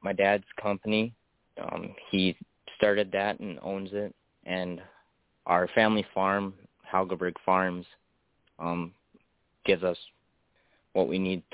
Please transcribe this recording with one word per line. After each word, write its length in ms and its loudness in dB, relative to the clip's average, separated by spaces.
my 120 -4
dad's 320 4
company. 520 0
Um, 320 -8
he 260 2
started 340 2
that 280 -2
and 220 -10
owns 320 -6
it, 220 -6
and 360 -4
our 300 4
family 380 6
farm, 400 0
Haugeberg 440 0
Farms, 400 2
um, 360 -4
gives 180 2
us 140 -2
what 140 2
we 120 -2
need 240 -2